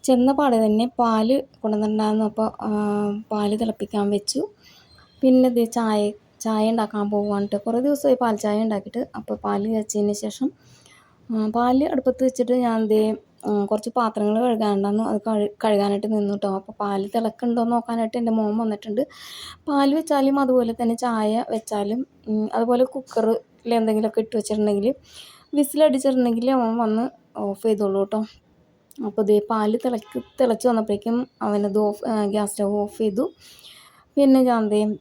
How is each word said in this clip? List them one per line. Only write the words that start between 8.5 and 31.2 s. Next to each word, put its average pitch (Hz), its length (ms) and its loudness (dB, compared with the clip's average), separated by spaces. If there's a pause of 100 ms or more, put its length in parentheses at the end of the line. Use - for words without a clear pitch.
ഉണ്ടാക്കിയിട്ട്. 220 540 -4
അപ്പോൾ 214 200 -8
പാല് 202 380 -4
കാച്ചിയതിന് 214 380 -2
ശേഷം, 214 400 -6 (800)
ആ, 214 240 0
പാല് 254 300 2
അടുപ്പത്ത് 262 400 -2
വെച്ചിട്ട് 254 280 0
ഞാൻ 226 340 0
ദേ, 214 300 2 (300)
ഉം, 202 200 0
കുറച്ച് 214 300 -2
പാത്രങ്ങൾ 220 460 0
കഴുകാനുണ്ടായിരുന്നു. 208 600 0
അത് 214 220 -2
കഴു-, 208 240 0 (140)
കഴുകാനായിട്ട് 202 480 2
നിന്നു 202 220 0
ട്ടോ. 202 200 -2
അപ്പോൾ 196 180 -8
പാല് 202 420 -4
തിളക്കുന്നുണ്ടോ 233 480 0
എന്ന് 233 100 0
നോക്കാനായിട്ട് 233 460 -2
എൻ്റെ 233 140 0
മോൻ 220 260 0
വന്നിട്ടുണ്ട്. 214 480 -4 (640)
പാല് 277 260 2
വെച്ചാലും 277 460 2
അതുപോലെ 254 420 2
തന്നെ 233 120 0
ചായ 226 560 0
വെച്ചാലും, 220 560 -4 (220)
ഉം, 214 260 0
അതുപോലെ 240 300 2
കുക്കറിൽ 233 880 -2
എന്തെങ്കിലുമൊക്കെ 220 460 0
ഇട്ട് 220 160 -6
വെച്ചിട്ടുണ്ടെങ്കിൽ, 214 580 0 (600)
വിസിലടിച്ചിട്ടുണ്ടെങ്കിൽ 262 960 2
അവൻ 233 280 0
വന്ന് 226 320 0 (260)
ഓഫ് 202 260 -6
ചെയ്തോളൂ 196 420 0
ട്ടോ. 220 200 -2 (840)
അപ്പോൾ 208 160 -2
ദേ 208 180 4 (100)
പാല് 214 340 0
തിളക്ക്, 247 380 -4 (180)
തിളച്ച് 240 280 2
വന്നപ്പോഴേക്കും 226 580 -2 (160)